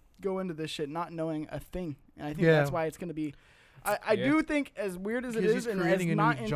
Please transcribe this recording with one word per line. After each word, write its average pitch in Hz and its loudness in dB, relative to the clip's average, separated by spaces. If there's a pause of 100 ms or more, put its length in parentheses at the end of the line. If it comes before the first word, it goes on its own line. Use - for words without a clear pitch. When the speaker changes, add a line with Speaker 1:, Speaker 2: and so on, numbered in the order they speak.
(200)
Speaker 1:
go 190 -2
into 185 -4
this 151 -6
shit 151 -6
not 160 -6
knowing 160 -4
a 143 -8
thing. 175 -8 (200)
And 147 -10
I 147 -6
think 156 2
that's 147 6
Speaker 2:
Yeah. 139 -4
Speaker 1:
why 160 0
it's 156 -6
gonna 175 -8
be, 151 -6 (500)
I, 202 2
I 214 4
Speaker 3:
Yeah. 240 2
Speaker 1:
do 311 4
think 294 -2
as 196 -4
weird 226 -4
as 240 -6
it 226 0
Speaker 2:
Because 214 4
Speaker 1:
is 240 -4
Speaker 2:
he's 233 -4
Speaker 1:
and 190 -2
Speaker 2:
creating 175 2
Speaker 1:
as - 2
Speaker 2:
a - 2
new 202 2
Speaker 1:
not - 4
into 226 -6